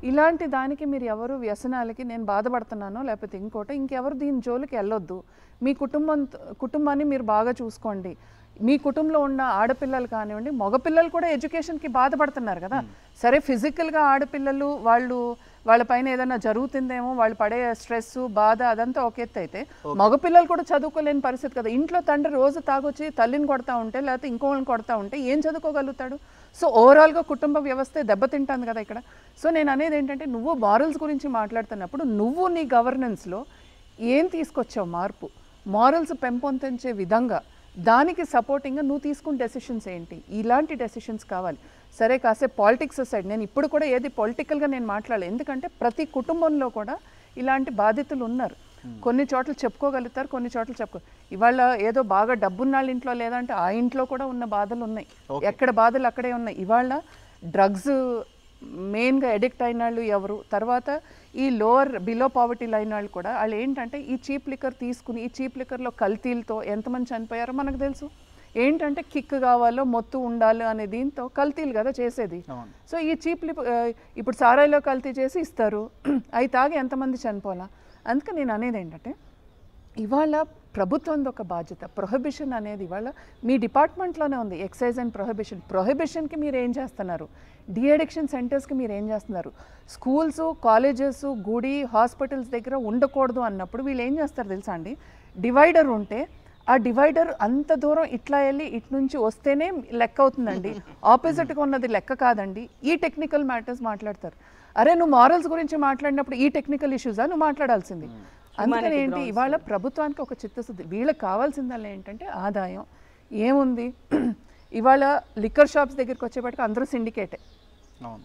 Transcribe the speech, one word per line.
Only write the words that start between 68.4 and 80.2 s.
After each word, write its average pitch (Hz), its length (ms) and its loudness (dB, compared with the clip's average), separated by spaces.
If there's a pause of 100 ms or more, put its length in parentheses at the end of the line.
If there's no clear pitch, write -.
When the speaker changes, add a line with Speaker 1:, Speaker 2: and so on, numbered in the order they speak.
Speaker 1:
ఏంటంటే 294 460 0
కిక్ - 340 -6
కావాలో, 247 480 4
మొత్తు 240 340 -2
ఉండాలి 226 460 2
అనే 220 220 -2
దీంతో 247 420 -4
కల్తీలు 285 460 -2
కదా 220 260 0
చేసేది. 214 500 -4
Speaker 2:
అవును. 120 220 -12 (160)
Speaker 1:
So, 330 120 -6
ఈ 320 140 0
చీప్ 330 320 -4
లిప్-, 302 220 -6
ఆ, 240 80 0 (420)
ఇప్పుడు 233 180 -4
సారాయిలో 294 440 6
కల్తీ 269 300 -2
చేసి 262 300 -2
ఇస్తారు, 214 500 -2 (160)
<clears throat> 269 280 -2
అవి 247 140 2
తాగి 277 300 2
ఎంతమంది 262 400 -2
చనిపోలా. 196 500 -6 (400)
అందుకే 285 240 -2
నేను 277 220 -2
అనేది 226 260 -4
ఏంటంటే, 170 340 -12 (840)
ఇవాళ 269 360 0 (420)